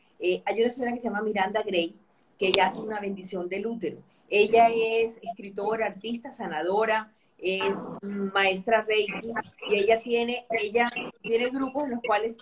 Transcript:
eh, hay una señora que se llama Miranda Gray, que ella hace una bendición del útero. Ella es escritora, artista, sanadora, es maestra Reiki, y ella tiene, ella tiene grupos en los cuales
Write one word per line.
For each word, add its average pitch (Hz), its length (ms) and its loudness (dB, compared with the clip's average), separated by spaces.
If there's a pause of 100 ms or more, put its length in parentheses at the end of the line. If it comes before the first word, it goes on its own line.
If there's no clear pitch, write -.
(180)
eh, 180 260 0
hay 208 160 0
una 233 80 4
señora 240 260 -4
que 247 60 -6
se 240 60 -4
llama 208 160 -4
Miranda 202 400 -2
Gray, 175 320 -2 (420)
que 190 120 0
ella 185 180 8
hace - 140 -2
una 214 180 -6
bendición 190 500 -6
del 208 200 -4
útero. 233 300 -6 (360)
Ella 226 400 8
es 226 460 0
escritora, 202 640 -4
artista, 226 480 -8
sanadora, 208 800 -2 (240)
es 190 380 -2 (260)
maestra 196 840 0
Reiki, 214 480 -2 (380)
y 208 80 0
ella 220 240 4
tiene, 240 460 -2 (120)
ella 214 280 2 (340)
tiene 226 300 0
grupos 269 340 -2
en 269 60 -4
los 233 100 -4
cuales 226 420 0